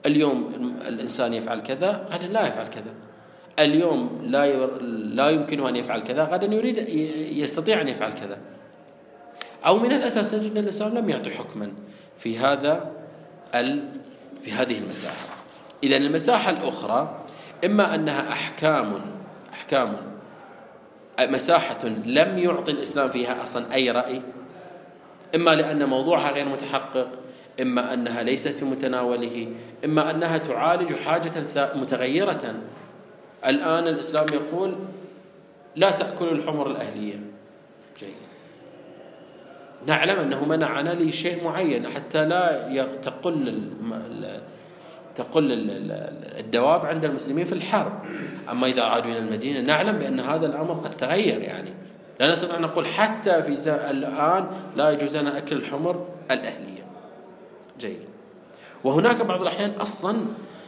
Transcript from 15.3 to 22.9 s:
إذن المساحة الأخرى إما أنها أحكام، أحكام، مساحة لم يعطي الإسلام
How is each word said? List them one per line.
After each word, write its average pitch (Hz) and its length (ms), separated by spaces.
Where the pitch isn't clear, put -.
إذن 139 180
المساحة 160 480
الأخرى - 680
إما 196 300
أنها 139 380
أحكام، 117 680
أحكام، - 440
مساحة 131 680
لم 127 500
يعطي 170 340
الإسلام 135 380